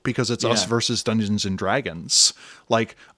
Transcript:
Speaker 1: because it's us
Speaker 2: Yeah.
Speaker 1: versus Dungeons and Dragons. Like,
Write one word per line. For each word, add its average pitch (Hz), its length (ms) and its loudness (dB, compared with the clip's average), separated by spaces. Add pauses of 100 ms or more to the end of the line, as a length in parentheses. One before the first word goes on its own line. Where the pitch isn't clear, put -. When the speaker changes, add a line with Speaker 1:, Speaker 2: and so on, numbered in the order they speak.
Speaker 1:
because 120 280 -2
it's 120 140 -2
us 110 200 2
Speaker 2:
Yeah. 90 40 -6
Speaker 1:
versus 117 340 0
Dungeons 104 440 0
and 95 100 -2
Dragons. 92 800 0 (340)
Like, 113 260 0 (240)